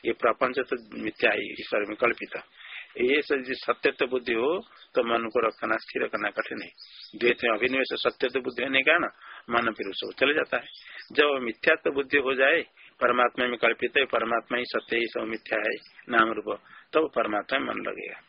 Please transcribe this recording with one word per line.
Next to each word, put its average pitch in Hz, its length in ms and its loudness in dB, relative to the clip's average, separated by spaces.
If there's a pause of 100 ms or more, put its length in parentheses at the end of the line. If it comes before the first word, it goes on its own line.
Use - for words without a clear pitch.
ये 120 80 0
प्रपंच 127 460 0
तो 117 440 -6
मिथ्या 110 280 0
है, 104 220 -4
ईश्वर - 280 -4
में 104 160 -6
कल्पित - 400 -2
है। - 60 -10 (640)
ये 143 160 2
सब 147 140 -2
जो 127 180 -6
सत्यत्व - 520 0
बुद्धि 123 260 -2
हो 143 320 0 (300)
तो 127 80 2
मन 117 240 0
को 113 200 0
रखना, 110 300 -2
स्थिर 120 320 -4
करना 104 220 -4
कठिन 104 320 -6
है। - 60 -12 (500)
द्वैत 120 260 4
में 113 140 2
अभिनिवेश 127 340 0
सत्यत्व 123 480 -2
बुद्धि 123 220 -6
होने 135 200 0
का 151 160 4
ना 139 80 0 (440)
मन 117 100 4
फिर 107 260 -2
उसको 98 260 -8
चले 131 220 2
जाता 143 220 0
है। 120 80 -4 (480)
जब 147 300 4
मिथ्यात्व 160 480 2
बुद्धि 139 280 0
हो 131 160 2
जाए, 139 280 4 (380)
परमात्मा 123 460 4
में 120 120 -2
कल्पित 120 400 2
है, 135 60 4
परमात्मा 117 540 -2
ही 120 80 -4
सत्य, - 300 -4
ही 117 100 0
सब 113 140 -6
मिथ्या 113 380 -4
है 110 180 -2 (320)
नाम 113 240 4
रूप, 104 280 -6 (320)
तब 156 240 2
परमात्मा 110 420 -2
में 135 80 -4
मन 107 140 -6
लगेगा। 98 480 -10